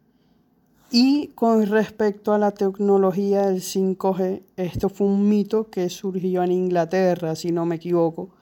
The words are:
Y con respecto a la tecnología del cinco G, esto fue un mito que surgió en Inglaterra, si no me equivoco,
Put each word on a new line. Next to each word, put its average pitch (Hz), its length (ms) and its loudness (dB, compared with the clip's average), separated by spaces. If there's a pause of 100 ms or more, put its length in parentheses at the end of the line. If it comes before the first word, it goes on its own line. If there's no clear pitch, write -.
(920)
Y 269 440 2
con 226 320 2
respecto 208 680 0
a 208 60 2
la 208 140 2
tecnología 196 960 2
del 185 120 -2
cinco 190 540 -2
G, 190 280 -4 (140)
esto 185 320 -4
fue 202 200 -2
un 202 200 2
mito 214 400 0
que 180 220 -4
surgió 180 540 -4
en 180 80 0
Inglaterra, 180 840 0
si 170 160 -6
no 170 160 -2
me 170 80 -2
equivoco, 170 560 -2 (120)